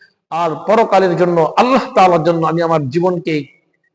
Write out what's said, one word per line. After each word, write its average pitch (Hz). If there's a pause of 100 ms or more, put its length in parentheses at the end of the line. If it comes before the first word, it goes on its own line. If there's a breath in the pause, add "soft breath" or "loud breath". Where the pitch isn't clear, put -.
(320 soft breath)
আর 165 (180)
পরকালের 190
জন্য, 175 (240)
আল্লাহ 254 (120)
তাআলার 180
জন্য 170 (100)
আমি 165
আমার 165 (120)
জীবনকে 175 (600)